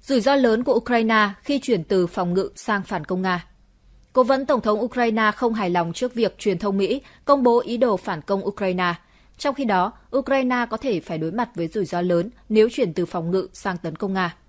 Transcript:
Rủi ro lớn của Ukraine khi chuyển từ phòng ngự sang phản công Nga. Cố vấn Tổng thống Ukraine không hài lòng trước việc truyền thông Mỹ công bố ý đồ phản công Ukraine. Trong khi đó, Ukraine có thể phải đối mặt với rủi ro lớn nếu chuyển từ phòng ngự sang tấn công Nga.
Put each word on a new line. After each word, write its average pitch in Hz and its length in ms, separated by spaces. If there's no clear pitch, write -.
Rủi 269 120
ro 269 140
lớn 247 280
của 254 100
Ukraine 226 560
khi 285 160
chuyển 202 240
từ 180 240
phòng 175 260
ngự 185 220
sang 202 280
phản 165 220
công 185 160
Nga. 180 240
Cố 254 100
vấn 269 220
Tổng 262 160
thống 214 200
Ukraine 226 540
không 233 180
hài 208 160
lòng 170 240
trước 247 200
việc 233 240
truyền 190 200
thông 196 200
Mỹ 202 240
công 285 180
bố 240 220
ý 233 120
đồ 226 200
phản 175 240
công 196 260
Ukraine. 185 460
Trong 285 180
khi 277 100
đó, 196 260
Ukraine 254 520
có 220 80
thể 220 220
phải 160 180
đối 160 140
mặt 226 240
với 170 120
rủi 190 180
ro 175 160
lớn 180 280
nếu 214 220
chuyển 214 220
từ 175 120
phòng 170 260
ngự 180 220
sang 185 240
tấn 160 180
công 190 180
Nga. 185 220